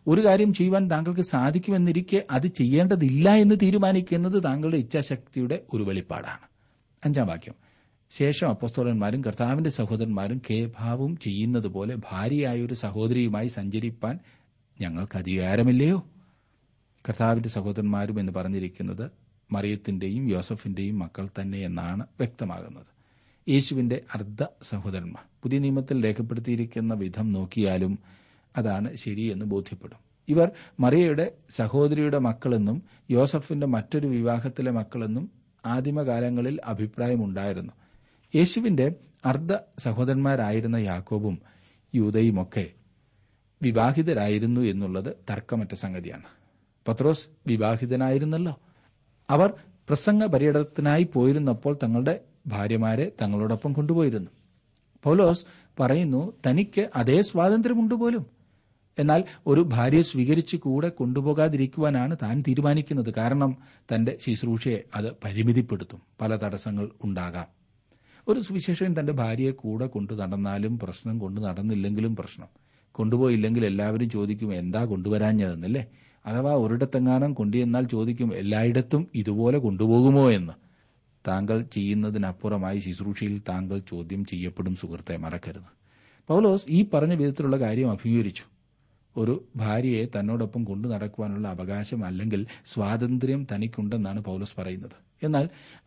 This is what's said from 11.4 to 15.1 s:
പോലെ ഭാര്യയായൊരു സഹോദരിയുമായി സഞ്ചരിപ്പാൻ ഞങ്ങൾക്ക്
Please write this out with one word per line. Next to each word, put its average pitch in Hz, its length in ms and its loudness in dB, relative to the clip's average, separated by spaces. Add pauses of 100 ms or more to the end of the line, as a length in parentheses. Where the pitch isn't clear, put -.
പോലെ 98 280 -6
ഭാര്യയായൊരു 120 760 -4
സഹോദരിയുമായി 113 760 -2
സഞ്ചരിപ്പാൻ 113 720 -6 (640)
ഞങ്ങൾക്ക് 87 360 -6